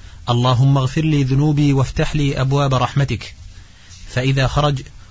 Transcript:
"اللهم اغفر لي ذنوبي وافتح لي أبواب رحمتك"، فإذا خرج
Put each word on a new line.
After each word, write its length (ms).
"اللهم 480
اغفر 240
لي 220
ذنوبي 500
وافتح 420
لي 260
أبواب 320
رحمتك"، 640
فإذا 400
خرج 340